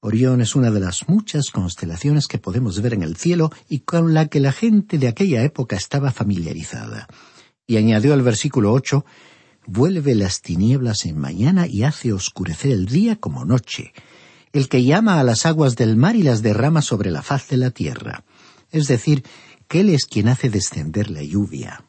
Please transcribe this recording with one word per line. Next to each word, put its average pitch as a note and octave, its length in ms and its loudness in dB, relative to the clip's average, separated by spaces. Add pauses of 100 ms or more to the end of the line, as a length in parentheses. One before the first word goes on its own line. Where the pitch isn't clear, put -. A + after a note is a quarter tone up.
Orión B2 400 2
es A2+ 160 0
una B2+ 140 4
de G#2 100 2
las F#2 260 -4
muchas D#3+ 440 0
constelaciones F#2 800 -2
que A#2 100 -6
podemos G#2 420 -4
ver A#2 140 -2
en G2+ 80 -2
el D#2+ 140 -4
cielo E3 340 0 (180)
y D3 120 -6
con E3 340 0
la D#3 140 2
que D#3 120 0
la C#3 120 2
gente G#3+ 440 2
de C3 120 2
aquella B2 340 0
época B2+ 340 -2
estaba C#3 340 -2
familiarizada. G2+ 960 -6 (600)
Y A#2 100 0
añadió A2 380 4
el C#3 80 4
versículo A#2+ 500 2
ocho, C3+ 320 0 (600)
"Vuelve C#3 520 0
las G2 260 -2
tinieblas A2 640 0
en D#2+ 100 -6
mañana G#2+ 520 0
y G2+ 160 -2
hace C3 280 -2
oscurecer F#2+ 600 -4
el F#2 140 0
día G3 340 2
como B2+ 240 -8
noche, - 480 -4 (600)
el C3+ 160 0
que B2+ 140 2
llama E3+ 380 4
a - 20 4
las A#2+ 240 2
aguas D#3 300 2
del A2+ 200 2
mar G3+ 200 4
y G3+ 80 2
las A2+ 180 2
derrama B2 400 2
sobre G2 300 -2
la D2 100 -4
faz C#3 240 -6
de C3 120 -2
la B2+ 120 0
tierra". - 540 -10 (480)
Es D3+ 160 0
decir, C3+ 340 2 (460)
que E3+ 140 2
Él G#3 80 4
es D3 160 2
quien G#2 200 0
hace A#2 240 2
descender F#2 640 -4
la D2+ 100 -10
lluvia. D2 680 -6